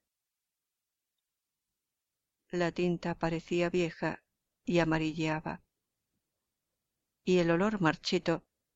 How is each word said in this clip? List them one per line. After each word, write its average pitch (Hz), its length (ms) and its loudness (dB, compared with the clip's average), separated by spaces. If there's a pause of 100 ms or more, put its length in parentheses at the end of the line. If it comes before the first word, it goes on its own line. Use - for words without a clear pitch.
(2500)
La 175 240 -2
tinta 175 440 -2
parecía 170 540 -2
vieja 165 540 -2 (400)
y 170 160 2
amarilleaba, 160 840 -2 (1600)
y 180 140 4
el 170 140 4
olor 196 280 0
marchito 165 640 0 (320)